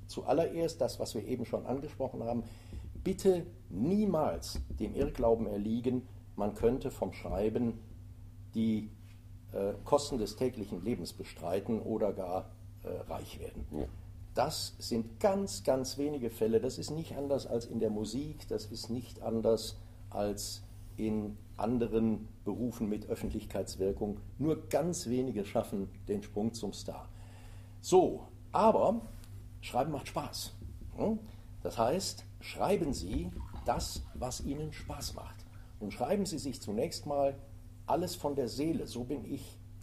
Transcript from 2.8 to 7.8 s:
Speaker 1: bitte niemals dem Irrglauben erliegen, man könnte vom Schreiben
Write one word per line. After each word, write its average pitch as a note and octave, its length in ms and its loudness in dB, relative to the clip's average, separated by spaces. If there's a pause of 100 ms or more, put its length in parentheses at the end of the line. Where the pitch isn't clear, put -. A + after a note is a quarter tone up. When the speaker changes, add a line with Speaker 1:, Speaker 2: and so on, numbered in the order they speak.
Speaker 1:
bitte F#3 420 4 (260)
niemals E3 920 2 (180)
dem G#2 160 -2
Irrglauben A#2 540 4
erliegen, A2+ 540 2 (340)
man G#2 180 2
könnte A#2+ 380 4
vom F#2+ 200 -2
Schreiben A2 680 0 (760)